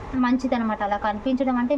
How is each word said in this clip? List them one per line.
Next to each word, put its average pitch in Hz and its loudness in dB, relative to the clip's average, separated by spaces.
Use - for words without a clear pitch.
మంచిదనమాట. 247 0
అలా 202 0
కనిపించడం 247 0
అంటే 262 0